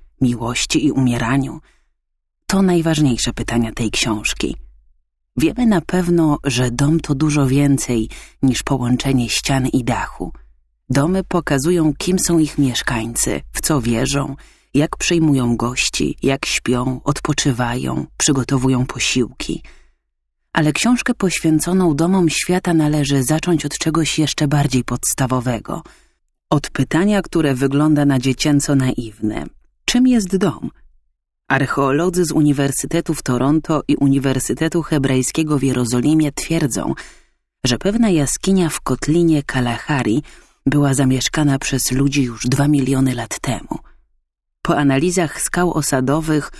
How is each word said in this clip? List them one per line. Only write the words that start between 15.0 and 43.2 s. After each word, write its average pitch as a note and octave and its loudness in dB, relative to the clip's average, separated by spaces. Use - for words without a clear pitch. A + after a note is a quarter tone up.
gości, B2+ -2
jak C3+ 0
śpią, B2+ -2
odpoczywają, C3 -2
przygotowują C3 0
posiłki. - -4
Ale D3+ 2
książkę A#3+ 0
poświęconą E3+ 0
domom E3+ 2
świata F3+ -2
należy D3 2
zacząć D#3 0
od C#3+ -6
czegoś D#3+ 0
jeszcze D3+ 0
bardziej C#3 2
podstawowego. B2 -4
Od - 0
pytania, F#3+ 0
które D3 0
wygląda C#3+ 2
na C3+ 4
dziecięco C#3 0
naiwne. G#2+ -2
Czym B3+ 4
jest G3 2
dom? F3+ -2
Archeolodzy C#3 0
z D3+ -4
Uniwersytetu D3 0
w - -6
Toronto C#3+ 0
i D3 2
Uniwersytetu C#3 0
Hebrajskiego C#3 0
w C3 0
Jerozolimie B2+ 2
twierdzą, C#3+ -2
że A#2+ 2
pewna A3 0
jaskinia E3+ 0
w - -6
kotlinie D#3 2
Kalahari B2 -2
była C#3 2
zamieszkana C3+ 2
przez - -2
ludzi C#3 0
już A#2+ -6
dwa C3+ 2
miliony C3+ 2
lat A#2+ -8